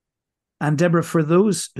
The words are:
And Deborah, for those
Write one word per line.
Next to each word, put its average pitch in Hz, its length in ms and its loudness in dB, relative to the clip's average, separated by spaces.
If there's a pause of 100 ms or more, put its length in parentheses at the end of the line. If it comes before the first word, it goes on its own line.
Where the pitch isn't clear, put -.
(600)
And 151 160 -2
Deborah, 170 280 2
for 165 180 0
those 180 580 0